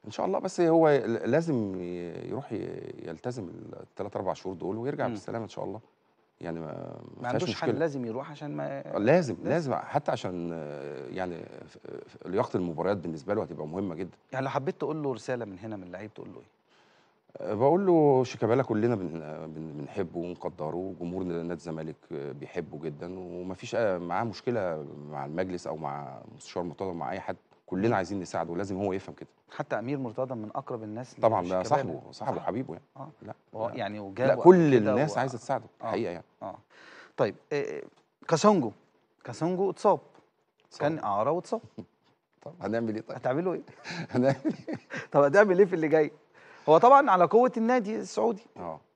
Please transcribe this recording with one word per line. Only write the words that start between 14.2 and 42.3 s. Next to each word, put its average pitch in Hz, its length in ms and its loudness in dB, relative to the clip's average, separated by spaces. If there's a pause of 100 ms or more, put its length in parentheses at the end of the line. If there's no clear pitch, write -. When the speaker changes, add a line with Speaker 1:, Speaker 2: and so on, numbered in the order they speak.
Speaker 2:
يعني 135 140 -4
لو 135 60 -4
حبيت 139 280 -4
تقول 156 240 -4
له 135 100 -2
رسالة 117 320 -6
من 95 140 -14
هنا 107 160 -10
من 90 160 -12
لعيب 101 220 -12
تقول - 200 -14
له - 60 -16
إيه؟ - 200 -20 (800)
Speaker 1:
آه، 101 160 -4
بقول 147 320 4
له 147 380 6
شيكابالا 120 400 2
كلنا 113 320 2
بن-، 82 240 -6 (280)
بن-، 78 300 -10
بنحبه 85 420 -6
ونقدره، 82 560 -6
وجمهور 90 480 -6
نادي 85 300 -4
الزمالك، 80 420 -8 (160)
آه، 71 200 -8
بيحبه 73 480 -10
جدا، 85 400 -10
ومفيش، 90 560 -10
آه، 104 220 2
معاه 87 260 -2
مشكلة 95 640 -4 (260)
مع 71 140 -8
المجلس 90 420 -6
أو 78 100 -6
مع 71 440 -8 (140)
مستشار - 280 -8
مرتضى، 90 300 -6
مع 76 180 -6
أي 95 80 -6
حد، 92 160 -8 (300)
كلنا 95 220 0
Speaker 2:
مم. 120 60 4
Speaker 1:
عايزين 95 260 -2
نساعده، 85 320 -4
ولازم 92 260 -4
هو 98 160 0
يفهم 90 220 -8
كده. - 140 -18 (220)
Speaker 2:
حتى 139 280 -6
أمير 131 180 -4
مرتضى 127 380 -6
من 107 200 -8
أقرب 123 280 -8
الناس 110 300 -10
Speaker 1:
طبعا، 107 280 4
ده 92 200 0
Speaker 2:
لشيكابالا. - 80 -4
Speaker 1:
صاحبه، 127 420 -2
صاحبه 87 260 -4
Speaker 2:
صح. - 60 -6
Speaker 1:
وحبيبه 95 300 -4
يعني. - 120 -14 (120)
Speaker 2:
آه. 139 120 -14 (120)
Speaker 1:
لا، 104 120 -14 (220)
Speaker 2:
هو 113 140 -4
Speaker 1:
لا. 117 60 -8
Speaker 2:
يعني 104 220 -6
Speaker 1:
لا، 104 60 -10
Speaker 2:
وجاب 104 340 2
Speaker 1:
كل 165 380 10
Speaker 2:
وكده 110 160 6
Speaker 1:
الناس 131 260 2
Speaker 2:
و - 20 0
Speaker 1:
عايزة 123 180 -2
تساعده، 120 280 -4 (160)
Speaker 2:
آه. - 40 -8
Speaker 1:
حقيقة 113 260 -2
يعني. 87 140 -10 (160)
Speaker 2:
آه. 98 160 -10 (600)
طيب، 107 180 0 (180)
آه، 139 280 -4 (460)
كاسونجو، 165 440 4 (520)
كاسونجو 180 460 -2
اتصاب. 180 300 4 (680)
Speaker 1:
اتصاب. - 140 -10
Speaker 2:
كان 151 180 0
إعارة 107 320 0
واتصاب. 180 300 -4 (160)
Speaker 1:
<laughs> - 680 -20